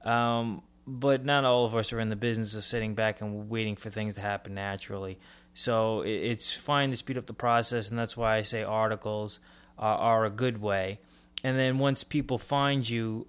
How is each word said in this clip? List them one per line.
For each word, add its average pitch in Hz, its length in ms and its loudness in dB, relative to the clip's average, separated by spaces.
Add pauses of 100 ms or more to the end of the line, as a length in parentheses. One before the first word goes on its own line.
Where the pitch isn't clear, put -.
Um, 117 600 0 (240)
but 131 360 2
not 143 220 2
all 123 200 6
of 113 100 0
us 110 180 0
are 113 60 -4
in 113 80 0
the 107 80 -2
business 110 400 -2
of 104 80 -8
sitting 110 320 -4
back 107 260 0
and 104 260 -6
waiting 110 280 -2
for 107 160 -10
things 107 240 -4
to 101 60 -10
happen 101 340 -4
naturally. 98 640 -6 (340)
So 113 480 2
i-, 87 60 -2
it's 107 440 -2
fine 143 380 0
to 123 80 -2
speed 127 220 -6
up - 80 -12
the 117 60 -10
process, 117 580 2
and 117 80 -4
that's 113 180 -4
why 110 200 2
I 110 40 2
say 107 220 -4
articles 107 760 -2 (380)
are, 107 200 2
are 113 280 4
a 104 60 0
good 117 280 -2
way. 98 400 0 (440)
And 131 160 0
then 131 180 2
once 135 260 2
people 139 360 0
find 139 500 2
you, 113 400 -2